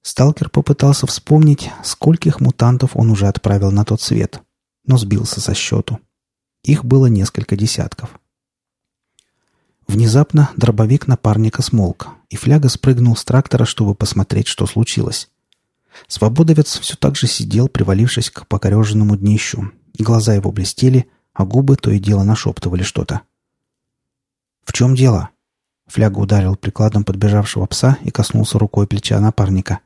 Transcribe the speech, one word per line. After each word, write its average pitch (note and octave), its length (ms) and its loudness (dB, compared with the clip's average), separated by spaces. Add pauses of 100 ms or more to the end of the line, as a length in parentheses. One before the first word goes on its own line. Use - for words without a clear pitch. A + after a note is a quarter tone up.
Сталкер - 480 0
попытался C#3 580 0
вспомнить, D3+ 640 2 (140)
скольких - 580 0
мутантов B2+ 540 0
он A2+ 160 2
уже G2+ 160 2
отправил G2 440 0
на G2+ 140 2
тот A2 160 -2
свет, - 400 -4 (440)
но C3 120 4
сбился G#2 420 -2
со - 140 -4
счёту. - 460 -4 (640)
Их D3 200 2
было C3 220 4
несколько G#2+ 500 0
десятков. - 640 -6 (1700)
Внезапно A#2 680 2
дробовик A2 520 0
напарника A2 540 0
смолк, - 480 -2 (200)
и - 60 -14
фляга C#3 340 2
спрыгнул A#2+ 460 2
с - 80 -10
трактора, B2 420 2
чтобы G2+ 300 -2
посмотреть, G2+ 520 -2
что - 180 -4
случилось. - 640 -4 (800)
Свободовец D3+ 720 2
всё - 180 -10
так C#3 180 0
же - 120 -2
сидел, A2 400 -2
привалившись G#2+ 640 0
к - 180 -18
покорёженному G#2 680 2
днищу, G#2 560 -2 (220)
и G#2+ 100 -6
глаза A2 300 2
его G2 180 0
блестели, B2 580 0 (240)
а - 120 -2
губы C3+ 300 2
то - 160 -2
и G2+ 80 2
дело G2 240 2
нашёптывали F#2+ 600 -2
что-то. - 380 -6 (1400)
«В - 100 -12
чём B2+ 220 2
дело?» A#2+ 340 2 (580)
Фляга G#2 300 0
ударил G2 380 0
прикладом G#2+ 480 -2
подбежавшего G2+ 640 -2
пса C3 380 0
и - 60 -6
коснулся A2 480 -2
рукой G2+ 300 0
плеча G#2 320 -2
напарника. G2 680 -2